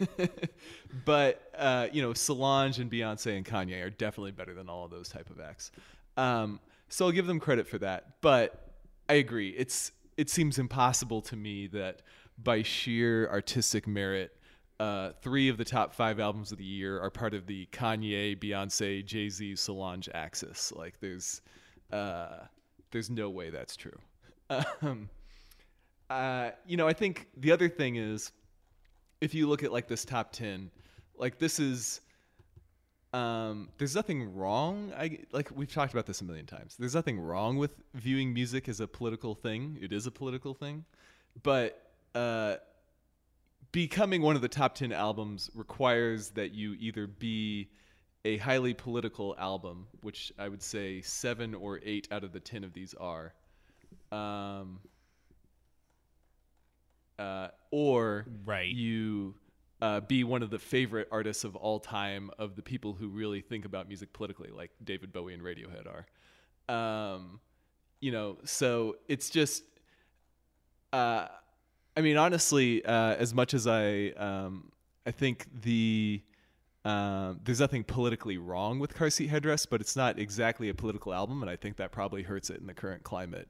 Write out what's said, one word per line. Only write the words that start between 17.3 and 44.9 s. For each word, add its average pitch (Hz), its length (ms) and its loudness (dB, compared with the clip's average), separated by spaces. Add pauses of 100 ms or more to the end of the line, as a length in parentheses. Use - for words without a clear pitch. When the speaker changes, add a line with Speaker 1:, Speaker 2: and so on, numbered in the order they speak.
Speaker 1:
of 95 120 -6
the 95 260 -8
Kanye, 104 680 0
Beyonce, 98 680 -2
Jay-Z, 104 500 -4
Solange 92 580 -4
axis. - 640 -6
Like, 85 240 -12
there's, 92 420 -8 (500)
uh, 90 480 -6 (520)
there's 113 180 -4
no 110 200 -2
way 90 200 -8
that's 73 260 -10
true. - 220 -14 (520)
<laughs> 131 100 0 (220)
Um, 120 280 -4 (1000)
uh, 127 420 0 (160)
you 175 100 0
know, 160 100 6
I 165 60 6
think 190 340 0 (100)
the 143 140 6
other 170 180 8
thing 135 260 0
is, 107 360 -4 (880)
if 151 120 0
you 156 140 4
look 147 160 4
at, 143 80 -2
like, 120 160 0
this 113 180 -4
top 120 280 -2
ten, 95 360 -6 (480)
like, 123 220 -2
this 160 200 2
is, 127 420 0 (1120)
um, 113 640 -2
there's 139 180 -2
nothing 135 400 -2
wrong. 151 640 0
I, 156 220 -4 (120)
like, 139 240 -2
we've 139 160 -4
talked 143 220 0
about 117 140 0
this 98 140 -6
a - 40 -8
million 80 200 -8
times. - 320 -16
There's 123 180 -2
nothing 151 240 0
wrong 95 380 0
with 143 140 2 (220)
viewing 131 400 2
music 123 340 0
as 107 120 -4
a 107 80 -2
political 113 460 -4
thing. 123 480 -4
It 95 120 -6
is 104 140 -2
a 123 40 -4
political 131 420 -6
thing. 147 300 -8 (580)
But, 131 400 4 (340)
uh, 113 400 2 (1160)
becoming 180 500 2
one 151 140 6
of 127 80 2
the 160 60 2
top 135 260 2
ten 123 160 -4